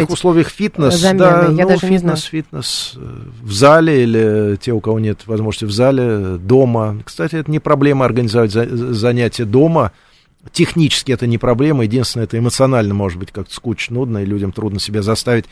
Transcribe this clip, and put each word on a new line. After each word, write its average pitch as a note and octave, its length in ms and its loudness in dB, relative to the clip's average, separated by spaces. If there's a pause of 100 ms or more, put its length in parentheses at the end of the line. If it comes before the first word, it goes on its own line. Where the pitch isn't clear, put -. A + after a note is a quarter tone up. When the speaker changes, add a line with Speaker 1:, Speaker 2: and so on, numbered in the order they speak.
Speaker 1:
служить D#3 80 0
Speaker 2:
условиях E3 380 2
фитнес, F3 460 -2
Speaker 1:
заменой? F#3+ 240 2
Speaker 2:
да, F3 300 4
Speaker 1:
Я E3 160 2
Speaker 2:
ну, F#3+ 60 2
Speaker 1:
даже F#3 200 2
не F#3+ 80 4
знаю. E3+ 180 0
Speaker 2:
фитнес, D#3 140 -6
фитнес, - 680 -8
э, A#2+ 220 -16 (240)
в G#2+ 100 -10
зале C#3+ 520 6
или G#2+ 540 2
те, B2 140 -6
у A2 80 0
кого A2 200 -2
нет G#2+ 260 -4
возможности A2 380 -4
в G#2 80 -4
зале, A2+ 680 0
дома. A2 680 2
Кстати, E3 300 -6
это D#3 160 -6
не D3+ 80 -2
проблема C#3 460 2
организовать A2+ 480 0
за-, A#2 420 -4
занятия A#2+ 500 -2
дома. C3 460 2 (600)
Технически D#3+ 580 0
это B2 160 -2
не A#2 120 0
проблема, B2 460 0
единственное, A2+ 400 -2
это A2+ 140 -6
эмоционально A#2+ 540 0
может G2 260 -4
быть F#2 140 -14
как-то G2 220 -14
скучно, - 400 -8
нудно, A#2+ 240 -4
и G2 80 -4
людям G2 260 -4
трудно G2+ 260 -6
себя G#2 220 -6
заставить A2 520 -2